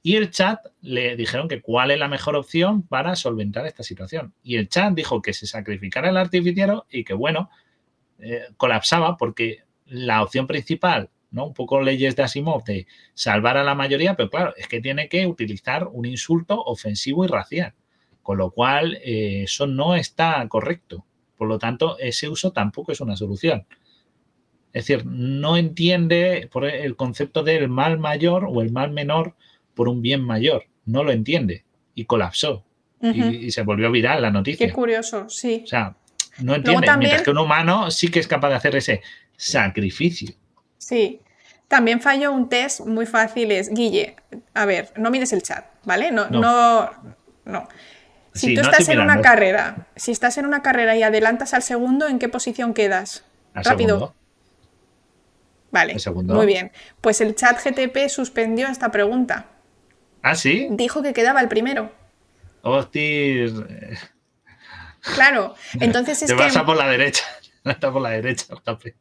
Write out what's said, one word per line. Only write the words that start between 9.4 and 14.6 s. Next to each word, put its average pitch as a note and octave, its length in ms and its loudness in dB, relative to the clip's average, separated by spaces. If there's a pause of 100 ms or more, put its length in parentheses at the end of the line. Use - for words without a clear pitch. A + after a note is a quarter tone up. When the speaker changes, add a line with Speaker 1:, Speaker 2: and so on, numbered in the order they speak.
Speaker 1:
la B2 380 0
opción C3 240 -2
principal, D3+ 640 -2 (220)
¿no? C3 160 -8
Un C#3 60 -14
poco C3+ 280 -2
leyes C3+ 340 0
de C#3 80 0
Asimov C#3+ 400 -2
de G2 240 -6 (260)
salvar A2+ 440 0
a C#3 60 2
la C#3 120 0
mayoría, C#3 400 0
pero A2 140 -2
claro, E3 260 -2
es - 120 -16